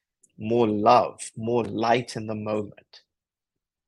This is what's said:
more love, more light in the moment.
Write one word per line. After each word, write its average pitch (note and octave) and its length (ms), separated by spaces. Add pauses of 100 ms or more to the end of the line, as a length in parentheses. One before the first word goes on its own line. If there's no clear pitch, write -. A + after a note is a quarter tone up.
(380)
more A2+ 300
love, G#2+ 680
more A2+ 260
light A2+ 540
in A2 100
the A2 80
moment. G#2+ 640 (880)